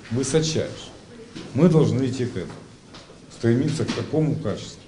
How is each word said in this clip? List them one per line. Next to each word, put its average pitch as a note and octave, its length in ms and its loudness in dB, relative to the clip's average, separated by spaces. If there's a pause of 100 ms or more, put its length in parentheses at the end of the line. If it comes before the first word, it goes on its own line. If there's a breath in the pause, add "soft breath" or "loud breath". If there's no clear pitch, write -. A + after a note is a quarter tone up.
(120)
Высочайшего. C3+ 800 0 (600)
Мы D#3+ 160 6
должны C3 360 4
идти A#2+ 200 -2
к - 100 -8
этому. E2 160 -6 (800)
Стремиться B2 540 2
к - 80 -4
такому C3 420 -2
качеству. - 520 -8